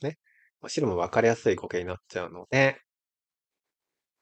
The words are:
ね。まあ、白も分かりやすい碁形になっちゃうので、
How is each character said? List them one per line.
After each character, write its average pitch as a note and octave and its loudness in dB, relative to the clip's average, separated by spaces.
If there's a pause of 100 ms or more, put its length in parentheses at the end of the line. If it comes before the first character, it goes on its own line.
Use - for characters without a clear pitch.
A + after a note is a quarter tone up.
ね。 D3+ -6 (440)
ま - -16
あ、 - -14
白 D3 0
も F#2 0
分 F2 -2
か A2+ 6
り A#2 4
や A#2 6
す A2+ 2
い F#2 2
碁 - -8
形 F2+ -4
に F2+ -4
な F#2 -6
っ - -10 (100)
ち - -8
ゃ F2 -6
う E2 -14
の F2+ -14
で、 C3+ 2 (1400)